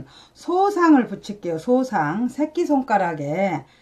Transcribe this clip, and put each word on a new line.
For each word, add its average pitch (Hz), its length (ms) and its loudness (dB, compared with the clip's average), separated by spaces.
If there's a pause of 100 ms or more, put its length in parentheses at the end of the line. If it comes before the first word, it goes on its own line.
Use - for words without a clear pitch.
(320)
소상을 339 760 2
붙일게요. 185 520 -8
소상. 220 680 0
새끼손가락에 196 1400 -2 (140)